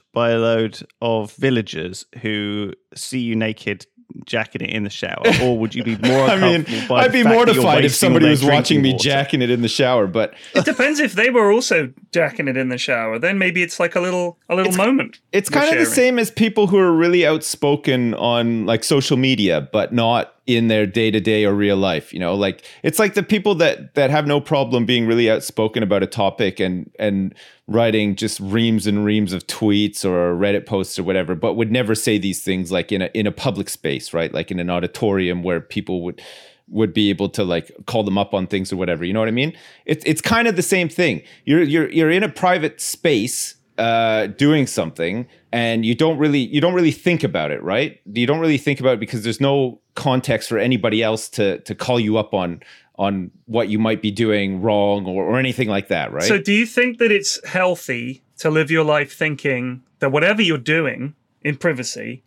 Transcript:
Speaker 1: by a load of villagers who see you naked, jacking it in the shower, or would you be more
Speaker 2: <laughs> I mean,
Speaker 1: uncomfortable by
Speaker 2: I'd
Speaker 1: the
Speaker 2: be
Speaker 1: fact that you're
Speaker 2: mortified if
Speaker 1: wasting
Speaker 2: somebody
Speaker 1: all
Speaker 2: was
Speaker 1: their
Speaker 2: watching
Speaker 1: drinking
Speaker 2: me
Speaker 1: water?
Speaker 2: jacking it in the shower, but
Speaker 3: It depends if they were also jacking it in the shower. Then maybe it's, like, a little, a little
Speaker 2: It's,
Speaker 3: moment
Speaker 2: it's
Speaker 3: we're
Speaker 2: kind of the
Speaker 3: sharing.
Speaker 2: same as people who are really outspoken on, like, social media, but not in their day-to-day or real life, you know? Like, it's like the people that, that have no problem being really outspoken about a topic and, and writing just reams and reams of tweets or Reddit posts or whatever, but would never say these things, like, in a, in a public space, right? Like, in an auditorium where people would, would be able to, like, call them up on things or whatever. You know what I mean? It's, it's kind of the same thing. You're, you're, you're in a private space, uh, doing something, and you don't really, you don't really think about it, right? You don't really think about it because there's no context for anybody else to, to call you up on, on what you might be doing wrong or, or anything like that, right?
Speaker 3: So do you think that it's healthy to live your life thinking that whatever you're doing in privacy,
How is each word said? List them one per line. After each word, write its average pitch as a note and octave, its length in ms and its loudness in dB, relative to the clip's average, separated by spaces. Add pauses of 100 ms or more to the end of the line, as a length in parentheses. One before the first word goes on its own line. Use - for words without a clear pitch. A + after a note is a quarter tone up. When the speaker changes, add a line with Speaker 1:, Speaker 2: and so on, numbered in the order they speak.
(120)
Speaker 1:
by A#2 180 2
a A#2 80 2
load A2+ 480 0 (140)
of A2+ 320 -2
villagers G2 760 -4 (160)
who G#2 500 -6 (220)
see - 240 -8
you A#2 160 -2
naked, G#2+ 500 -4 (420)
jacking - 360 -4
it - 80 -6
in G#2+ 140 -4
the G2+ 60 -6
shower, - 320 -8 (200)
or B2 160 2
would G#2+ 160 -4
you A#2+ 80 -4
be A2+ 140 -4
more B2+ 260 2
Speaker 2:
<laughs> C3 80 4
I G3 60 4
mean, F3+ 240 4
Speaker 1:
uncomfortable A3+ 280 -6
by B2 140 2
Speaker 2:
I'd B3+ 60 6
Speaker 1:
the - 60 0
Speaker 2:
be B3 100 4
Speaker 1:
fact - 0 -
that - 0 -
you're A3+ 100 6
Speaker 2:
mortified G#3+ 440 6
if C3 120 4
Speaker 1:
wasting - 160 2
Speaker 2:
somebody - 200 6
Speaker 1:
all D3+ 40 8
Speaker 2:
was C#3+ 120 4
Speaker 1:
their C#3+ 80 4
Speaker 2:
watching D3+ 260 4
Speaker 1:
drinking C#3 60 4
Speaker 2:
me C3 100 4
Speaker 1:
water? A2 120 -2
Speaker 2:
jacking C#3 380 0
it A#2+ 80 2
in A#2+ 120 2
the A#2 60 2
shower, B2 380 2
but G2 280 -2 (200)
Speaker 3:
It C4+ 100 2
depends D4 360 0
if G#3+ 140 -2
they A3+ 160 2
were A3 220 4
also F3 400 0 (200)
jacking D#3 340 0
it C3 100 -2
in C3 120 -2
the B2 100 -4
shower. A#2 400 -2
Then F#3 200 0
maybe F3+ 240 0
it's, F3 180 -4
like, E3+ 160 0
a F#3 40 0
little, F3+ 380 -2 (100)
a E3+ 60 -2
little F#3 140 2
Speaker 2:
It's, F#3 100 0
Speaker 3:
moment B3 400 0 (140)
Speaker 2:
it's - 180 0
Speaker 3:
we're - 100 0
Speaker 2:
kind D#4 120 4
of - 80 4
the D#4+ 40 4
Speaker 3:
sharing. A3 100 0
Speaker 2:
same B3+ 260 4
as A3 100 -2
people G#3+ 380 2
who G3 100 4
are F3+ 140 6
really E3+ 340 4
outspoken C#3+ 880 0
on, A#2 520 0
like, A2+ 180 0
social C#3 320 2
media, G#2 560 2
but G#2+ 200 0
not A#2 420 0 (120)
in A#2 220 2
their G#2+ 180 2
day-to-day G#2+ 580 2
or G2+ 80 2
real G2+ 240 2
life, F#2 380 -2
you - 40 -8
know? F2+ 160 -2
Like, G2+ 300 -4 (180)
it's D#3+ 160 -2
like G#3 140 2
the G3+ 100 0
people G#3 340 0
that, D#3 400 0
that C#3 120 4
have D3+ 180 0
no C#3+ 140 0
problem B2+ 460 0
being A#2 200 2
really A2+ 240 4
outspoken A2 520 -2
about G2 200 0
a F#2+ 40 0
topic G2 520 -2
and, F#2 400 -4
and G2 360 -2 (320)
writing G#2+ 500 0
just G#2+ 240 -6
reams G#2+ 460 0
and G#2 180 0
reams G#2 300 0
of F2 120 -8
tweets G#2 600 0
or F2 280 0
Reddit G2+ 300 0
posts G2 340 -4
or F#2+ 40 -4
whatever, F#2 320 -2
but E2+ 180 -2
would A2+ 180 -2
never A2+ 240 0
say G#2+ 220 0
these F#2+ 260 -4
things, F#2 300 -4
like, F2 200 -2
in F#2+ 100 0
a, F2+ 100 -4
in G#2+ 140 -2
a G2 60 -2
public G2 360 -4
space, - 460 -6
right? E2 180 -2
Like, E2 180 -6
in F2+ 80 -6
an F2 120 -4
auditorium F2+ 720 -2
where F2 180 -2
people F#2 440 -8
would, F2 180 -10 (460)
would G2 260 -2
be G#2 160 2
able G2 200 -2
to, G#2 140 -4
like, E2+ 260 -4 (160)
call A2+ 160 -2
them G2 140 -2
up G2+ 160 -2
on F#2 140 -2
things F#2+ 260 -6
or F#2+ 60 -4
whatever. F2 260 -2
You F2+ 80 -4
know A2 80 0
what A2 80 0
I A2 40 -2
mean? C#3 200 -2 (320)
It's, - 220 -4
it's D3+ 160 0
kind A#3 260 2
of F#3+ 80 0
the F3 60 0
same F3+ 260 0
thing. C3+ 320 -2 (240)
You're, D#3 180 4
you're, D#3 280 0
you're D#3+ 200 2
in F#3 120 2
a G#3 80 0
private F3+ 500 0
space, - 760 -2 (200)
uh, A2+ 520 0
doing C#3+ 380 2
something, F2+ 600 -4 (260)
and A#2 320 0
you A#2 100 2
don't D#3+ 240 0
really, C#3+ 220 2
you C3 220 -2
don't F3+ 120 2
really F3 160 2
think E3+ 320 -2
about D#2+ 280 -2
it, D2 120 -6
right? A2 380 -4 (120)
You A#2 140 0
don't D3+ 140 0
really D#3 180 2
think C#3 220 -4
about B2+ 140 2
it G#2 60 -2
because A2 240 -6
there's A#2 160 -4
no C#3 400 0 (140)
context B2+ 540 -2
for A2+ 100 -2
anybody A2 440 0
else A2 260 -2
to, G2+ 320 -2
to - 140 -12
call B2 260 -2
you G#2+ 180 0
up G#2 160 -2
on, F2 260 -4 (360)
on G2 340 -4 (160)
what A2+ 220 -2
you G#2+ 100 -2
might A2 240 -2
be G#2+ 80 -2
doing G2+ 520 -2
wrong G2+ 440 0
or, F#2 180 -4
or A2 140 0
anything B2+ 300 -2
like G2 200 -2
that, D2 240 -2
right? D2+ 120 -4
Speaker 3:
So G3 160 2
do G3+ 120 -4
you A3+ 140 0
think A#3+ 320 -6
that A3+ 140 2
it's G3+ 340 -2
healthy C3+ 760 -4 (160)
to D#3+ 120 -2
live D#3 200 0
your D#3+ 140 2
life D3+ 280 0
thinking C3 720 -6 (180)
that C#3 100 0
whatever F3+ 320 2
you're D#3+ 160 0
doing D3 560 -4 (280)
in C#3+ 140 -4
privacy, B2 720 -6